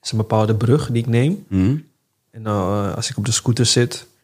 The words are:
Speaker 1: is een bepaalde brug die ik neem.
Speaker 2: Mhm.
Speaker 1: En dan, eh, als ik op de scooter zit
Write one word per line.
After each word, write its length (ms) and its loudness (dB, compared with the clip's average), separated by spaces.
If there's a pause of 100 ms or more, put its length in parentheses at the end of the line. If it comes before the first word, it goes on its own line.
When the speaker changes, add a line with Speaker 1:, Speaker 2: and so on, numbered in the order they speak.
Speaker 1:
is 80 -10
een 60 -4
bepaalde 380 2
brug 360 2
die 120 0
ik 60 -4
neem. 400 0
Speaker 2:
Mhm. 280 2 (540)
Speaker 1:
En 120 -18
dan, 460 -2
eh, 60 -6
als 160 -6
ik 60 -8
op 80 -4
de 80 -2
scooter 340 0
zit 400 0 (180)